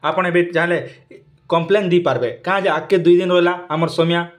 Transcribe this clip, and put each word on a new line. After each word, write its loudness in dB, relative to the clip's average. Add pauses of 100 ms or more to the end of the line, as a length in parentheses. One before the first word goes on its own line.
ଆପଣ -2
ଏବେ 2 (100)
ଚାହିଁଲେ 0 (720)
କମ୍ପ୍ଲେନ୍ 0
ଦେଇପାରିବେ। 0 (140)
କାଁ -2
ଯେ 0
ଆଗ୍କେ -2
ଦୁଇ 4
ଦିନ 0
ରହିଲା 2 (160)
ଆମର -2
ସମିଆ 0 (180)